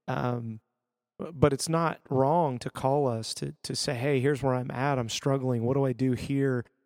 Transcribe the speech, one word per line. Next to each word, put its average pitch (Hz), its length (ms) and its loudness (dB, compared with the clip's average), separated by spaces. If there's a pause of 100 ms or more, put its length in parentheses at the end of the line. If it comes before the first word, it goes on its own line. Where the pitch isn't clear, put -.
Um, 123 540 -2 (580)
b-, - 120 -8
but 147 220 4
it's 135 160 -4
not 160 300 0 (100)
wrong 139 500 2
to 131 100 -6
call 139 380 0
us 113 280 -4
to, 143 180 -6 (100)
to 127 120 -6
say, 139 200 -2
"Hey, 135 240 2
here's 131 220 2
where 131 140 2
I'm 127 160 -4
at. 131 260 0
I'm 117 120 -2
struggling. 127 540 0
What 127 120 2
do 139 100 4
I 131 80 0
do 127 200 2
here?" 135 520 0 (200)